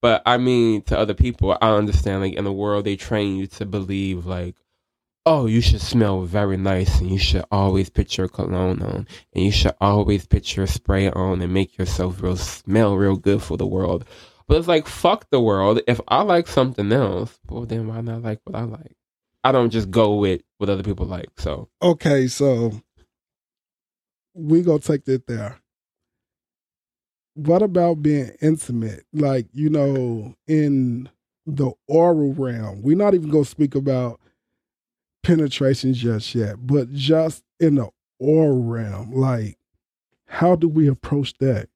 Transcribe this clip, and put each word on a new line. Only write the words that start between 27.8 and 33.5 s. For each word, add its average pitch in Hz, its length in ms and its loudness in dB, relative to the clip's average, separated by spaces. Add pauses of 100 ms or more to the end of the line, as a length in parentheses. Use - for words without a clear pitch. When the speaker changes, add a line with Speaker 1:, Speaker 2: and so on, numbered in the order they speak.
Speaker 2:
being 147 380 0
intimate? 120 720 -2
Like, 135 400 0
you 151 160 -2
know, 127 680 -2 (120)
in 135 640 0 (380)
the 139 260 -2 (160)
oral 156 440 4
realm. 117 500 -6
We're 143 140 4
not 202 180 4
even 156 160 0
gonna 147 140 4
speak 143 300 -2